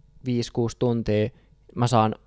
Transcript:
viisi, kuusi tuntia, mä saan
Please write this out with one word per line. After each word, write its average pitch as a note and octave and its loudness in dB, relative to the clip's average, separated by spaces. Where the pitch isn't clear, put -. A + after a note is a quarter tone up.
viisi, A#2+ -4
kuusi A#2 -4
tuntia, A2 0
mä A#2+ 0
saan A2 2